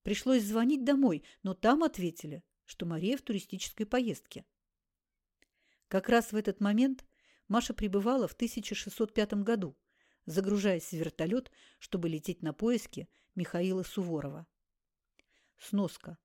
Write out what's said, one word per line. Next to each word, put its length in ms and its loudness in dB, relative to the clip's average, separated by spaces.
Пришлось 420 2
звонить 400 2
домой, 400 4
но 100 -2
там 300 4
ответили, 600 -4
что 220 -8
Мария 280 0
в 60 -10
туристической 640 -6
поездке. 580 -4
Как 220 0
раз 220 4
в 40 -6
этот 260 -2
момент 440 2
Маша 280 0
пребывала 520 0
в 60 -8
тысяча 400 -4
шестьсот 400 -4
пятом 300 0
году, 340 -2
загружаясь 640 0
в 40 -8
вертолёт, 580 -2
чтобы 320 -2
лететь 320 -6
на 120 -2
поиски 540 -2
Михаила 480 -2
Суворова. 640 -4
Сноска. 680 -4